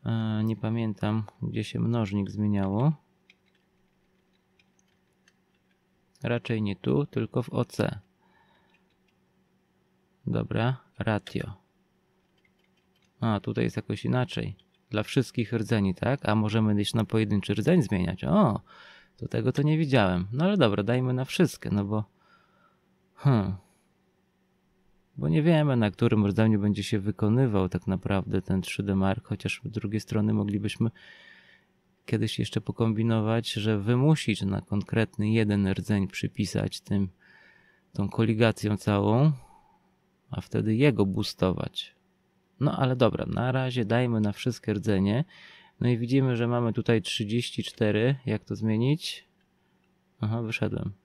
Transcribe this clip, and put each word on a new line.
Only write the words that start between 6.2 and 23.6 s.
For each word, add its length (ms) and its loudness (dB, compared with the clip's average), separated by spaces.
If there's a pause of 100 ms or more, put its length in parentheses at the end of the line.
Raczej 400 -2
nie 140 -2
tu, 300 0
tylko 360 -4
w 80 -8
O 140 -2
C. 360 -4 (2250)
Dobra, 500 -2 (220)
ratio. 540 -4 (1700)
A, 200 0
tutaj 240 -2
jest 120 -2
jakoś 280 -6
inaczej. 520 -2 (340)
Dla 120 -2
wszystkich 500 -2
rdzeni, 420 0
tak? 340 -2
A 60 4
możemy 460 2
iść 140 -4
na 100 2
pojedynczy 500 0
rdzeń 280 4
zmieniać. 420 -2
O, 360 4 (560)
to 120 -10
tego 240 0
to 100 0
nie 160 2
widziałem. 540 2
No 120 -2
ale 120 2
dobra, 260 2
dajmy 300 0
na 120 -2
wszystkie, 460 -2
no 140 2
bo, 200 -2 (1080)
hmm. 420 2 (1600)